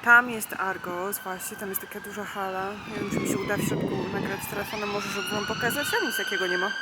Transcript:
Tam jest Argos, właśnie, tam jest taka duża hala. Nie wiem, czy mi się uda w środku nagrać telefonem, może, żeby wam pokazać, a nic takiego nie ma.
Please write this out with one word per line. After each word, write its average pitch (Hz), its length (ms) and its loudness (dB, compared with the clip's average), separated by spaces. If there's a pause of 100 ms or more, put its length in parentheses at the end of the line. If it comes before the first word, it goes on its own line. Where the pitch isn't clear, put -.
Tam 240 260 10
jest 220 180 -4 (100)
Argos, 185 600 -2
właśnie, 185 380 -6
tam 202 120 -6
jest 190 120 -4
taka 196 200 -10
duża 202 240 -8
hala. 190 480 -4 (160)
Nie 214 60 -8
wiem, 202 160 -4
czy 196 60 0
mi 196 120 0
się 185 100 2
uda 202 180 0
w - 100 0
środku - 300 0 (160)
nagrać 196 280 -2 (100)
telefonem, 208 380 -4
może, 202 200 -2
żeby 196 200 -4
wam 208 180 -2
pokazać, 240 400 0 (140)
a - 40 2
nic 1077 120 0
takiego - 300 0
nie 1077 120 2
ma. 1077 240 0